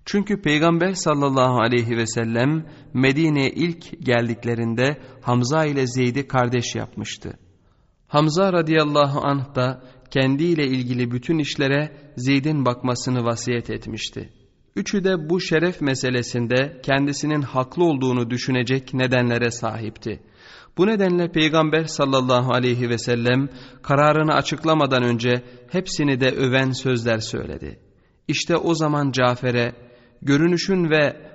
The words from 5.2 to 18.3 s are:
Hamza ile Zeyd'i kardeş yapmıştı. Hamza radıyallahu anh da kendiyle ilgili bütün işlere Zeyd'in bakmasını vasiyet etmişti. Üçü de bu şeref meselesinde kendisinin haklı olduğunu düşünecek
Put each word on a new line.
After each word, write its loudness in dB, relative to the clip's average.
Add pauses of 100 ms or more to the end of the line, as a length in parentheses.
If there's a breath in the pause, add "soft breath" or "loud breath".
Hamza 2
ile 0
Zeyd'i -2
kardeş 0
yapmıştı. -10 (680)
Hamza 2
radıyallahu 2
anh -2
da -2 (280 loud breath)
kendiyle 2
ilgili -2
bütün -2
işlere -2 (200 loud breath)
Zeyd'in 0
bakmasını -2
vasiyet -4
etmişti. -10 (420)
Üçü -2
de 0
bu 0
şeref 0
meselesinde -2
kendisinin 0
haklı -2
olduğunu 2
düşünecek -2